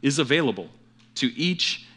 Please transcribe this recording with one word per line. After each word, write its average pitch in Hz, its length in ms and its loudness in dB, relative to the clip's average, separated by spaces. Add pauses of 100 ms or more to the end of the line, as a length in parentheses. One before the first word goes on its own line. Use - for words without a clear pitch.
is 143 160 2
available 123 520 0 (460)
to 135 100 0 (120)
each 170 460 -2 (120)